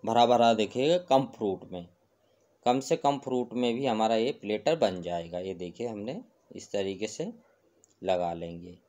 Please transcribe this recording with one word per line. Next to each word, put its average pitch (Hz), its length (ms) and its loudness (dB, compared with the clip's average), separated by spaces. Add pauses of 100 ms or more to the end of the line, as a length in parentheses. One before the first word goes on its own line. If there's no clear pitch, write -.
भरा 113 220 6
भरा 117 280 6
दिखेगा 123 420 2 (120)
कम 135 200 4
फ्रूट 95 440 -4
में, 87 140 -10 (800)
कम 127 140 2
से 160 160 0
कम 143 220 0
फ्रूट 123 360 -4
में 120 200 0
भी 135 120 -2
हमारा 113 300 2
ये 117 240 0
प्लेटर 107 360 0
बन 95 260 0
जाएगा। 85 380 -6
ये 92 160 -6
देखिए 87 320 -10
हमने 113 320 -8 (320)
इस - 200 -16
तरीके 98 360 -4
से 202 240 -8 (680)
लगा 90 300 0
लेंगे। 85 440 -10 (120)